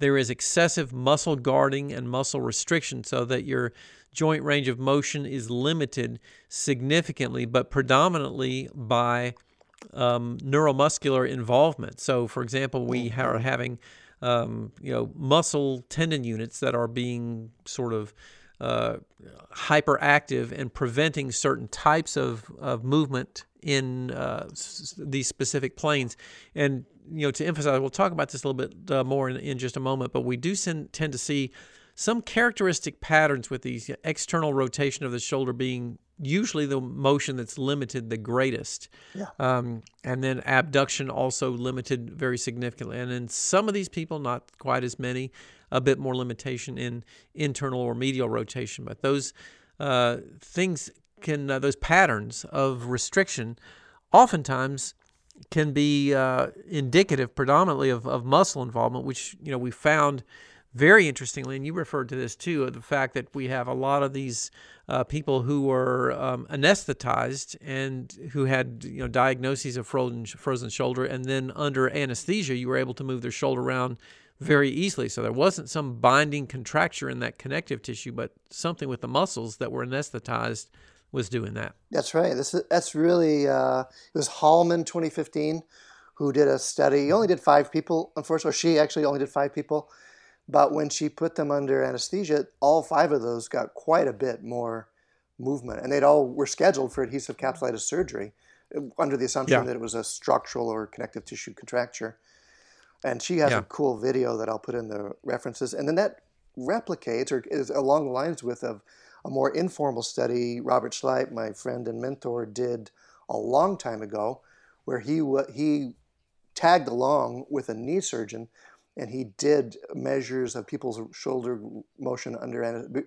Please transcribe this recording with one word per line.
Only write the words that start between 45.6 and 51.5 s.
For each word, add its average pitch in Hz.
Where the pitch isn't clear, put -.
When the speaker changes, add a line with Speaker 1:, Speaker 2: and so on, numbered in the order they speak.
Speaker 1:
a 131
bit 135
more 135
limitation 127
in 120
internal 139
or 120
medial 127
rotation. 113
But 113
those, 139
uh, 123
things 180
can, 143